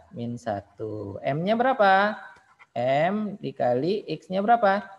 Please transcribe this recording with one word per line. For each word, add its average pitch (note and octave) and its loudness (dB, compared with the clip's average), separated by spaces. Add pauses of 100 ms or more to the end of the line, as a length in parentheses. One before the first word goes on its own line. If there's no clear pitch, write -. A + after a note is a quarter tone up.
(160)
min A#2+ -8
satu. G#2 -8
M-nya F3 0
berapa? G#3+ 4 (560)
M E3 0
dikali C3+ -2
X-nya D#3+ -6
berapa? G#3 2 (120)